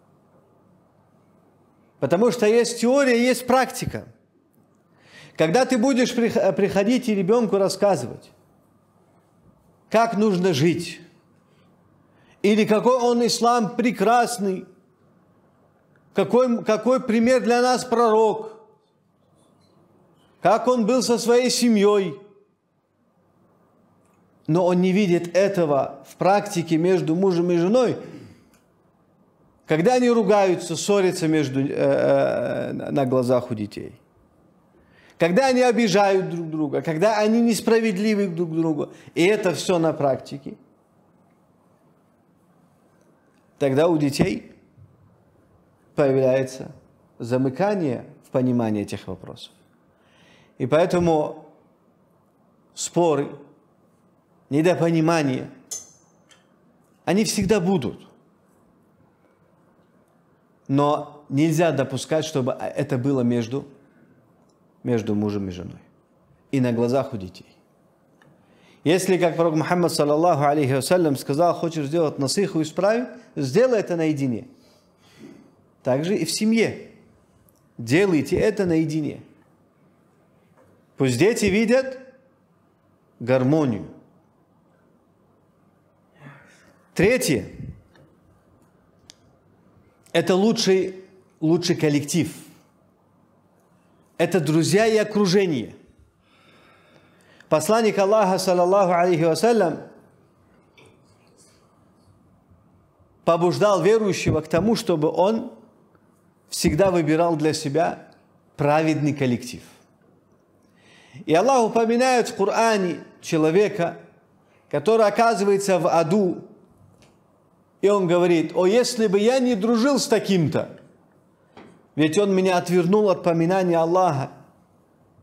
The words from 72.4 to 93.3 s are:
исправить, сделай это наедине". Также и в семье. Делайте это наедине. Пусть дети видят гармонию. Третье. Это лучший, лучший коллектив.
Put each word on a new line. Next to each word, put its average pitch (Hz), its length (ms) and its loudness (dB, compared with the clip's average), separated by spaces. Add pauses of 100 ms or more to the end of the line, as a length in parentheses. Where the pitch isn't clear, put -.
исправить, 202 460 -2 (280)
сделай 196 440 2
это 175 160 -4
наедине". 139 520 -2 (1400)
Также 151 340 -2
и - 80 -4
в - 60 -6
семье. 220 600 -2 (880)
Делайте 151 600 0
это 202 280 0
наедине. 160 560 -4 (1800)
Пусть 131 200 0
дети 214 280 2
видят 233 520 0 (1200)
гармонию. 127 680 0 (3000)
Третье. 170 520 0 (2750)
Это 170 240 0
лучший, 190 720 0 (340)
лучший 170 380 0
коллектив. 147 580 -2 (1800)